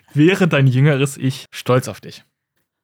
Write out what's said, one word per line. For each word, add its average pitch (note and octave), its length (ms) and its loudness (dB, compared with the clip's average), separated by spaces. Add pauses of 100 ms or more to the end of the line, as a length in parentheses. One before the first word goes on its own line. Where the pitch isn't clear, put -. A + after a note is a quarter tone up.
(140)
Wäre F#3 320 2
dein C#3+ 200 2
jüngeres C3+ 500 0
Ich C3 340 -6
stolz B2 380 -2
auf G2+ 120 -14
dich? - 240 -20 (600)